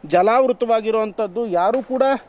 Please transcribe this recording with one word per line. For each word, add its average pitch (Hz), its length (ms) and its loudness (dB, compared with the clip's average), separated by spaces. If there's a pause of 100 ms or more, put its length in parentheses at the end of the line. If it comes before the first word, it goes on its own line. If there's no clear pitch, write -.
ಜಲಾವೃತವಾಗಿರುವಂತದ್ದು, 220 1400 0
ಯಾರು 202 360 0
ಕೂಡ 262 200 -2 (260)